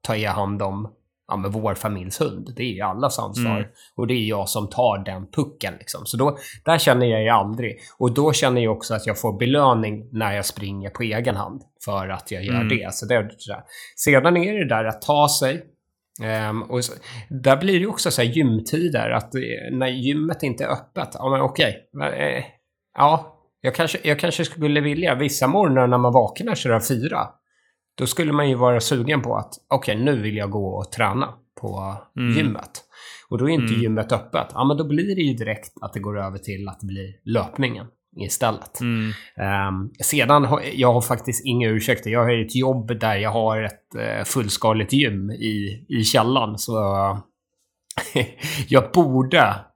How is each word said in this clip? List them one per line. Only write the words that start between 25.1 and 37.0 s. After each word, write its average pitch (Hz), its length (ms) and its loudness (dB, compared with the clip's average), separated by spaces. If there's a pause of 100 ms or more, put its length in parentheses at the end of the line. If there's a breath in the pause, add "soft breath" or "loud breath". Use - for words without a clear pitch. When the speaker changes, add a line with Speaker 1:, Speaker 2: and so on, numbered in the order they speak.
Speaker 1:
Vissa 135 320 0
morgnar 139 400 4
när 123 120 4
man 123 140 4
vaknar 131 420 2
så - 140 -4
där 113 120 4
fyra. 117 460 -2 (720)
Då 127 80 0
skulle 151 260 0
man 147 160 2
ju 131 60 4
vara 123 260 4
sugen 135 420 0
på 113 140 -2
att, 104 140 -6 (180)
okej, 131 280 0
nu 131 260 2
vill 107 140 -4
jag 101 140 -4
gå 101 180 -2
och 95 240 -6
träna 113 360 0 (320)
på 98 360 -8 (200)
Speaker 2:
Mm. 123 200 2
Speaker 1:
gymmet. 139 340 0 (580 loud breath)
Och 117 100 -2
då 127 120 2
är - 40 2
inte 123 180 2
Speaker 2:
Mm. 113 100 2
Speaker 1:
gymmet 110 300 0
öppet. - 420 -2
Ja, 127 100 2
men 143 120 4
då 156 120 -2
blir 180 280 0
det 180 60 0
ju 135 120 2
direkt 113 460 -6
att 107 120 -12
det 107 80 -8
går 104 200 -6
över 98 180 -6
till 98 300 -8
att 92 120 -14
det 104 60 -10
blir 98 260 -10 (120)